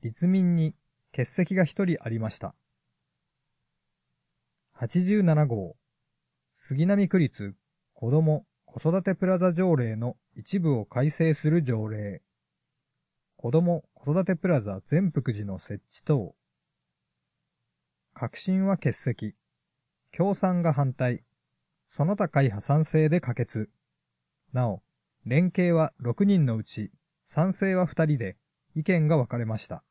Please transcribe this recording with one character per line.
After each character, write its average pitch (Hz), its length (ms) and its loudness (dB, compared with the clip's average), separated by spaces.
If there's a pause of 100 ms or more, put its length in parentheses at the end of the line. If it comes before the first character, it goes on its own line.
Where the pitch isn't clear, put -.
立 123 260 -4
民 180 280 2
に 160 200 0 (360)
欠 127 140 -2
席 185 300 -2
が 185 80 2
一 190 220 -2
人 170 160 0
あ - 80 -8
り 113 100 -4
ま 110 100 -4
し - 100 -14
た。 - 160 -12 (2250)
八 170 320 -2
十 208 160 2
七 156 240 4
号。 104 300 -4 (800)
杉 139 300 -2
並 202 220 2
区 190 120 2
立 104 360 -2 (380)
子 117 180 -4
ど 151 100 4
も 156 240 2 (200)
子 - 140 -14 (100)
育 180 140 0
て 190 120 0
プ 190 100 -2
ラ 185 120 2
ザ 180 160 2
条 175 220 2
例 113 200 0
の 117 200 -6 (200)
一 190 240 -4
部 156 160 2
を 107 100 -2
改 139 260 0
正 160 220 2
す 151 160 0
る 165 140 2
条 113 240 -2
例。 104 340 -8 (1120)
子 120 160 -8
ど 156 100 4
も 170 320 0
子 - 180 -6
育 175 140 0
て 185 100 0
プ 185 120 -6
ラ 151 140 2
ザ 98 240 -8
全 175 260 0
福 131 220 -4
寺 104 120 -6
の 95 140 -8
設 - 300 -12
置 - 140 -18
等。 127 320 -2 (1800)
革 - 220 -10
新 190 300 -2
は 196 120 0
欠 120 160 -2
席。 - 420 -6 (760)
共 190 220 0
産 185 280 0
が 165 120 2
反 135 200 0
対。 123 300 -2 (680)
そ 143 140 -2
の 196 100 0
他 196 140 -2
会 139 160 2
派 101 200 -2
賛 151 200 2
成 156 240 2
で 175 100 2
可 123 140 -4
決。 110 360 -6 (840)
な 123 160 0
お、 95 120 -6 (440)
連 170 280 2
携 175 220 2
は 160 220 2
六 120 260 -2
人 196 220 4
の 113 100 0
う 110 80 -4
ち、 - 280 -10 (360)
賛 185 260 0
成 190 220 0
は 185 100 2
二 165 200 0
人 151 120 2
で 101 200 -6 (380)
意 156 80 -4
見 165 240 2
が 160 100 4
分 123 100 2
か 123 100 -6
れ 117 80 -4
ま 110 120 -4
し - 100 -12
た。 - 240 -14